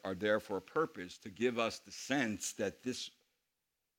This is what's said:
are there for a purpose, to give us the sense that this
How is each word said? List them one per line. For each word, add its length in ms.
are 100
there 240
for 180
a 40
purpose, 560
to 120
give 300
us 200
the 120
sense 640
that 280
this 300